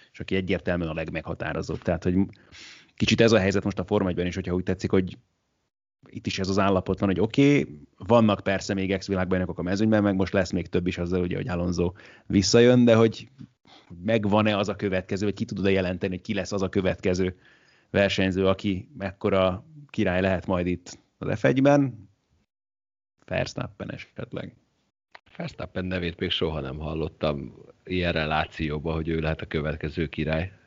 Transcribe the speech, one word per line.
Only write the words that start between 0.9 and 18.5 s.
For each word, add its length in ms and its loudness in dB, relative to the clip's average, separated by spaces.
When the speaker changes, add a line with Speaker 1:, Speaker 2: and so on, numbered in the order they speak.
Speaker 1:
legmeghatározóbb. 880 -6
Tehát, 220 -2
hogy 120 0
kicsit 260 4
ez 100 6
a 80 8
helyzet 240 2
most 160 -2
a 60 -4
Forma 240 0
egyben 160 -2
is, 100 -4
hogyha 180 -4
úgy 100 0
tetszik, 280 -4
hogy 260 2
itt 160 -14
is 140 -4
ez 100 -2
az 100 0
állapot 400 2
van, 100 2
hogy 100 0
oké, 480 2
vannak 460 4
persze 300 -2
még 180 -2
ex-világbajnokok 680 -2
a 20 -6
mezőnyben, 420 2
meg 120 2
most 180 -2
lesz 180 2
még 160 -4
több 200 -2
is 100 -2
azzal, 240 -2
ugye, 140 -2
hogy 120 -6
Alonso 460 -2
visszajön, 600 6
de 100 8
hogy 340 2
megvan-e 540 2
az 120 0
a 60 -6
következő, 500 -2
vagy 80 0
ki 120 -6
tudod-e 260 0
jelenteni, 440 0
hogy 80 -10
ki 100 -6
lesz 180 -6
az 100 -2
a 80 -2
következő 680 0
versenyző, 580 2
aki 500 -2